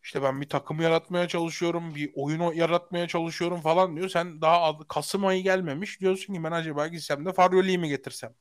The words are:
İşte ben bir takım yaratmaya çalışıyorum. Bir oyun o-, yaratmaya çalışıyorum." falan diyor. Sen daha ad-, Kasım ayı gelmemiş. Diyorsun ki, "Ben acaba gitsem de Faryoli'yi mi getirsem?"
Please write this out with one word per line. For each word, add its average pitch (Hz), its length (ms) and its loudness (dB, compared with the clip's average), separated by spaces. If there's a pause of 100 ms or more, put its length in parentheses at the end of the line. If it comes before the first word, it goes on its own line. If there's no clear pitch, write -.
İşte - 200 -6
ben 135 180 0
bir 143 80 -8
takım 151 320 -4
yaratmaya 165 480 0
çalışıyorum. 170 680 -4
Bir 147 200 -6
oyun 151 260 -4
o-, 170 120 0
yaratmaya 170 560 0
çalışıyorum." 170 520 -2
falan 165 360 4
diyor. 185 120 -4
Sen 170 320 -2
daha 170 220 6
ad-, 156 260 -2
Kasım 196 380 -2
ayı 190 160 2
gelmemiş. 185 580 -2
Diyorsun 190 340 -2
ki, 165 100 -6
"Ben 160 80 -4
acaba 160 340 -2
gitsem 156 400 -4
de 185 60 -4
Faryoli'yi 185 460 6
mi 165 100 -2
getirsem?" 131 520 -8